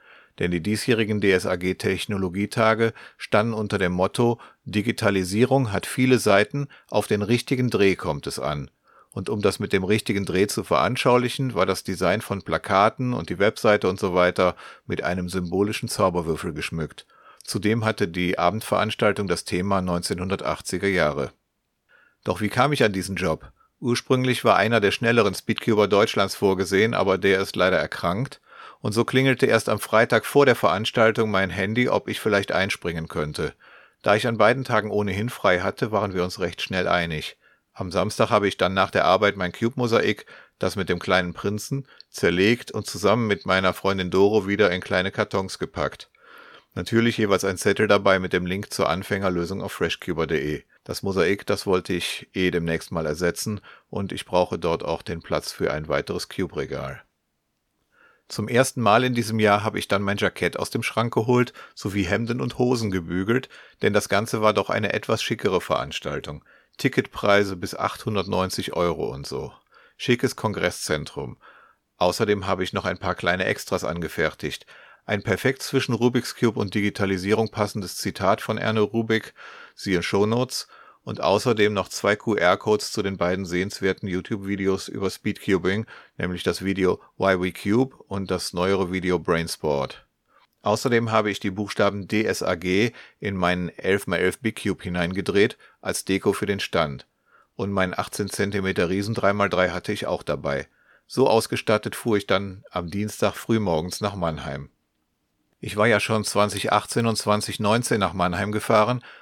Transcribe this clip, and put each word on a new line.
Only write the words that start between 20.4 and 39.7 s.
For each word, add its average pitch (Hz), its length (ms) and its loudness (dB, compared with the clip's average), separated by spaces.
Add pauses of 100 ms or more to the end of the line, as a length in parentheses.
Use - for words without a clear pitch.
Jahre. 76 420 0 (920)
Doch 95 180 -4
wie 104 80 0
kam 135 240 2
ich 135 100 2
an 107 100 4
diesen 92 220 -4
Job? 82 360 -4 (280)
Ursprünglich 127 640 0
war 104 100 6
einer 110 240 4
der 101 120 4
schnelleren 113 420 2
Speedcuber 107 540 2
Deutschlands 101 480 2
vorgesehen, 95 580 2
aber 95 240 2
der 95 220 4
ist - 160 -4
leider 92 220 4
erkrankt. 90 640 -4 (420)
Und 117 100 -4
so 113 120 2
klingelte 131 440 2
erst 113 200 4
am 107 120 0
Freitag 113 480 2
vor 143 180 6
der 127 80 8
Veranstaltung 110 800 2
mein 95 180 0
Handy, 107 400 -2
ob 98 180 0
ich 104 120 -6
vielleicht 101 320 2
einspringen 85 560 -2
könnte. 76 480 -6 (480)
Da 104 120 6
ich 110 120 0
an 117 100 -2
beiden 120 260 4
Tagen 107 280 -2
ohnehin 104 380 -2
frei 90 320 2
hatte, 104 300 -4
waren 101 220 0
wir 90 100 0
uns 92 160 -6
recht 85 220 -4
schnell - 260 -2
einig. 85 520 -2 (340)
Am 95 160 -8
Samstag 98 400 0
habe 104 180 4
ich 95 100 -2
dann 92 180 0
nach 95 160 2
der 95 140 2
Arbeit 101 320 4
mein 90 160 -4
Cube-Mosaik, 113 720 0 (320)